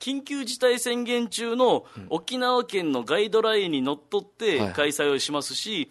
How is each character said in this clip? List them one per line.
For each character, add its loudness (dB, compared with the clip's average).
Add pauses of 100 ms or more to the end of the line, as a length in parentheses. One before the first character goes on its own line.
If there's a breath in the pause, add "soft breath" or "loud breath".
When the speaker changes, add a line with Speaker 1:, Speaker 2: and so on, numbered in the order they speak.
Speaker 1:
緊 -4
急 -6
事 -6
態 4
宣 -2
言 0
中 -4
の 4 (100)
Speaker 2:
う -14
ん。 -14
Speaker 1:
沖 -4
縄 2
県 -2
の 0
ガ 2
イ 0
ド 4
ラ 2
イ 0
ン -2
に 0
の 0
っ -10 (100)
と 0
っ -2
て -4
Speaker 2:
は 4
い 2
は -4
い。 -10
Speaker 1:
開 0
催 0
を 0
し -4
ま -2
す -8
し、 -4